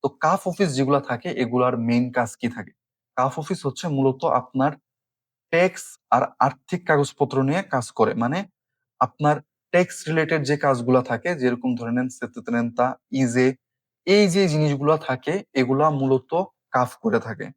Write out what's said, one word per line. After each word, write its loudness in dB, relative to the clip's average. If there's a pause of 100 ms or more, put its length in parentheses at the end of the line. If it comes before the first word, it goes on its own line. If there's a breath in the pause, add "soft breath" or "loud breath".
তো 0 (180)
কাফ 2 (100)
অফিস 0 (100)
যেগুলা 2 (100)
থাকে -6 (140)
এগুলার 0 (140)
মেইন 2 (120)
কাজ 0 (100)
কি -4
থাকে? -14 (460)
কাফ 0
অফিস -6
হচ্ছে -6 (120)
মূলত 0 (180)
আপনার -2 (800)
ট্যাক্স 2 (300)
আর 4 (240)
আর্থিক -6
কাগজপত্র 0 (120)
নিয়ে 0 (140)
কাজ -2 (120)
করে, 2 (100)
মানে -2 (680)
আপনার 0 (360)
ট্যাক্স 2 (120)
রিলেটেড 0 (100)
যে 2
কাজগুলা 2
থাকে, -4 (120)
যেরকম 0
ধরে -4
নেন -2 (100)
সেতুতেনেন্তা, -2 (360)
ইজে, 2 (580)
এই 6 (100)
যে 4 (100)
জিনিসগুলা 2 (100)
থাকে -4 (260)
এগুলা 2 (140)
মূলত 0 (420)
কাফ 2 (140)
করে 0
থাকে। -10 (100)